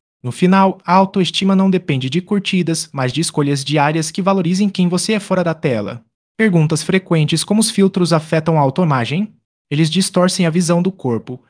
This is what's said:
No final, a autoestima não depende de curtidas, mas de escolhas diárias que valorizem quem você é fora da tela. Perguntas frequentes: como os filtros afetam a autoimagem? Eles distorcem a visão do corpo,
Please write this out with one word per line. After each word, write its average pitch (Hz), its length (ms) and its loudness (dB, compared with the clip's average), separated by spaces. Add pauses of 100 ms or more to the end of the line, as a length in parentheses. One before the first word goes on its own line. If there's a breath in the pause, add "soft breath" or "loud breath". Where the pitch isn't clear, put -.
(240)
No 120 80 -6
final, 190 540 2
a 175 80 0
autoestima 190 640 0
não 190 120 2
depende 147 400 -2
de 160 120 -2
curtidas, 180 720 -2
mas 131 180 -2
de 131 80 -6
escolhas 143 460 -2
diárias 156 460 0
que - 100 -6
valorizem 190 480 0
quem 185 180 0
você 180 240 -2
é 214 80 0
fora 185 240 -2
da 165 100 -2
tela. 120 520 -4 (320)
Perguntas 165 440 2
frequentes: 165 640 0
como 208 160 0
os 220 100 0
filtros 190 440 2
afetam 160 440 0
a 147 40 2
autoimagem? 143 720 0 (360)
Eles 151 200 2
distorcem 180 560 0
a 165 40 2
visão 170 320 0
do 190 120 0
corpo, 123 560 -6